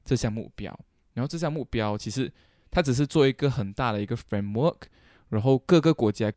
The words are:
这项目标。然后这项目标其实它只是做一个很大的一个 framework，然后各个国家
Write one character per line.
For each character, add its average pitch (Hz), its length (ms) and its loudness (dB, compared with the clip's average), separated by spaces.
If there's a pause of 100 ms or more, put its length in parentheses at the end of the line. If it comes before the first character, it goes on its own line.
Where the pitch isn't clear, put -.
这 131 120 0
项 113 160 -2
目 110 240 -8
标。 - 220 -12 (340)
然 120 100 -6
后 - 60 -4
这 170 100 -8
项 160 140 -2
目 143 140 -6
标 107 300 -2
其 107 140 -8
实 131 220 -4 (380)
它 175 120 0
只 139 100 2
是 139 140 2
做 139 220 4
一 127 40 0
个 139 180 -2
很 101 220 -4
大 120 200 -2
的 104 100 -2
一 101 40 -6
个 117 100 -4
framework， 104 680 -4 (460)
然 107 140 -2
后 135 160 4
各 165 220 4
个 156 140 4
国 110 160 2
家 107 260 -2